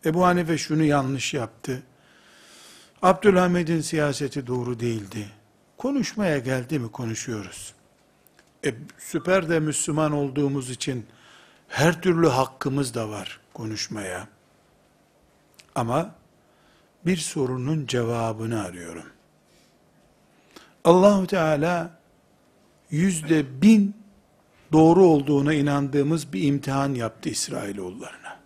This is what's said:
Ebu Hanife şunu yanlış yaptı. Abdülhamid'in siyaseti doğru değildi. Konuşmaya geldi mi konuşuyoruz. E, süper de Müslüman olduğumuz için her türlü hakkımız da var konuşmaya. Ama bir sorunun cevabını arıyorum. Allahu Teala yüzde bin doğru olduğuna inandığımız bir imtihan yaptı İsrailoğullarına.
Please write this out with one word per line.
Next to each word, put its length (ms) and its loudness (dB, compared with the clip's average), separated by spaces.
Ebu 220 2
Hanife 320 2
şunu 240 0
yanlış 520 0
yaptı. 480 -8
Abdülhamid'in 760 4
siyaseti 680 -2
doğru 340 -4
değildi. 500 -6
Konuşmaya 600 -2
geldi 400 -4
mi 140 -6
konuşuyoruz. 800 -10
E, 100 -4
süper 500 -2
de 120 2
Müslüman 520 -2
olduğumuz 580 -2
için 360 -8
her 340 2
türlü 260 4
hakkımız 680 -2
da 140 -6
var 320 -12
konuşmaya. 760 -10
Ama 400 -4
bir 100 0
sorunun 680 -4
cevabını 760 -4
arıyorum. 420 -14
Allahu 420 6
Teala 760 -2
yüzde 720 0
bin 340 6
doğru 320 8
olduğuna 500 4
inandığımız 800 0
bir 100 -2
imtihan 520 0
yaptı 340 -6
İsrailoğullarına. 1160 -10